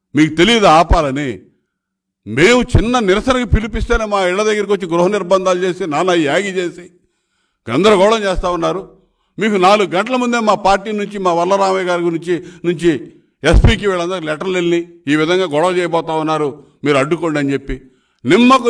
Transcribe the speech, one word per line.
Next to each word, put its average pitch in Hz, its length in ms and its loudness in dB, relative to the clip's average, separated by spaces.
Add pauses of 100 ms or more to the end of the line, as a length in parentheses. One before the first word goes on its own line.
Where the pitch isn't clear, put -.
(140)
మీకు 151 260 2
తెలియదు 208 280 4 (100)
ఆపాలని? 147 500 0 (1000)
మేము 175 340 2 (120)
చిన్న 233 220 2 (140)
నిరసనకి 226 460 0
పిలిపిస్తేనే 226 580 -2
మా 202 60 0 (120)
ఇళ్ల 190 180 -2
దగ్గరికి 208 260 0
వచ్చి 185 180 -4
గృహ 175 220 2
నిర్బంధాలు 190 520 0
చేసి, 180 260 -4
నానా 180 220 0 (120)
యాగి 185 320 -2
చేసి, 175 260 -8 (840)
గందరగోళం 202 600 2
చేస్తా 185 320 -2
ఉన్నారు. 165 240 -2 (560)
మీకు 208 180 -2 (100)
నాలుగు 202 300 2
గంటల 226 260 -2
ముందే 240 180 -2 (100)
మా 190 60 2 (100)
పార్టీ 196 240 0 (100)
నుంచి, 202 160 -8 (100)
మా 175 120 2
వల్లరామయ్య 190 520 0
గారి 175 180 -2
గురించి, 165 280 -4 (300)
నుంచి 170 260 0 (500)
ఎస్పీకి 196 480 2
వీళ్ళందరికీ 175 400 -4
లెటర్లు 180 300 -4
వెళ్ళి, 170 200 0 (320)
ఈ - 100 2
విధంగా 180 320 0
గొడవ 170 240 2
చేయబోతా 165 440 -2
ఉన్నారు, 151 280 -2 (340)
మీరు 143 180 2
అడ్డుకోండి 156 400 -2
అని 139 120 -2
చెప్పి, 131 220 -8 (480)
నిమ్మకు 233 460 4